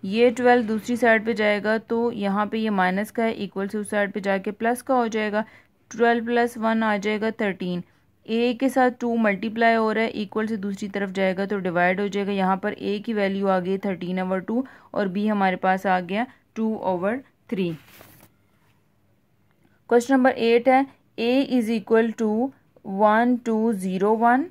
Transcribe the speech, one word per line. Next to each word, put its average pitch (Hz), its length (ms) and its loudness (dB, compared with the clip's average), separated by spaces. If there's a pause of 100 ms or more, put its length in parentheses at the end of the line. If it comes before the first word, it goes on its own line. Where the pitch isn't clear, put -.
ये 226 260 4
ट्वेल्व 247 360 4
दूसरी 220 300 -2
साइड 226 280 4
पे 233 100 -2
जाएगा 208 440 0
तो 233 340 -2
यहाँ 202 340 -2
पे 220 100 -6
ये 220 140 -2
माइनस 190 400 0
का 233 120 -2
है, 226 100 0
इक्वल 196 340 -6
से 214 100 -6
उस 202 120 -6
साइड 202 220 0
पे 208 100 -6
जाके 196 320 -2
प्लस 240 280 -2
का 269 140 0
हो 240 140 2
जाएगा, 214 360 -2 (460)
ट्वेल्व 233 340 2
प्लस 240 340 0
वन 220 240 0
आ 214 140 2
जाएगा 214 360 -2
थर्टीन। 180 500 -4 (420)
ए 233 280 0
के 262 160 0
साथ 254 220 4
टू 240 260 -4
मल्टीप्लाई 220 560 2
हो 220 180 2
रहा 220 120 0
है, 226 80 0
इक्वल 214 360 -4
से 226 100 -4
दूसरी 196 320 -6
तरफ 196 220 -4
जाएगा 190 340 0
तो 202 140 -4
डिवाइड 180 400 2
हो 202 80 -2
जाएगा। 196 240 -4
यहाँ 190 320 0
पर 208 100 -2
ए 196 260 -4
की 233 140 -6
वैल्यू 196 340 0
आ 190 120 2
गई 185 180 -2
थर्टीन 185 440 -4
over 185 180 -2
टू 226 260 -4 (280)
और 202 140 -2
बी 196 200 -4
हमारे 196 300 2
पास 190 300 0
आ 185 140 2
गया 196 240 -4 (300)
टू 220 120 -2 (200)
over 190 280 -2 (360)
थ्री। 185 180 -2 (2250)
क्वेश्चन 240 240 2
नंबर 262 180 4
एट 233 380 2
है, 262 160 4 (340)
A 233 120 0 (200)
is 233 200 0
equal 226 440 2
to 220 140 -2 (680)
one 233 460 4
two 226 340 0
zero 190 400 0
one 240 300 4